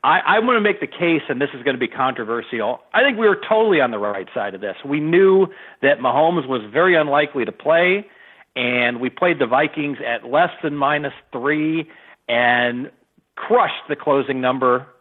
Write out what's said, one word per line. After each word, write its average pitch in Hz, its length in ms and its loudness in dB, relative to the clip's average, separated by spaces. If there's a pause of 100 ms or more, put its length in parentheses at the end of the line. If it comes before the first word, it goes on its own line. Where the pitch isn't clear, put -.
I, 170 180 2
I'm 220 260 2
gonna 240 140 2
make 208 180 0
the 190 80 -6
case, 165 420 0
and 127 100 -4
this 139 140 -2
is 131 80 -16
gonna 131 160 0
be 120 100 -2
controversial. 117 920 -4 (120)
I 233 100 2
think 254 160 0
we 220 80 2
were 202 200 2
totally 220 340 4
on 123 100 2
the 107 80 -6
right 101 340 -4
side 101 220 -6
of 95 60 -12
this. 101 220 -8
We 143 160 -6
knew 190 480 6 (360)
that 113 160 2
Mahomes 139 480 2
was 131 140 -4 (100)
very 175 240 2
unlikely 147 500 0
to 107 60 -8
play, 180 560 0 (480)
and 123 440 -2
we 127 100 -2
played 170 300 0
the 135 60 2
Vikings 143 600 -2
at 117 200 -6
less 147 240 2 (140)
than 147 120 -4
minus 147 380 -2 (180)
three 156 580 -2 (380)
and 120 640 0 (440)
crushed - 540 0
the 147 60 -2
closing 139 460 0
number. 127 460 0 (140)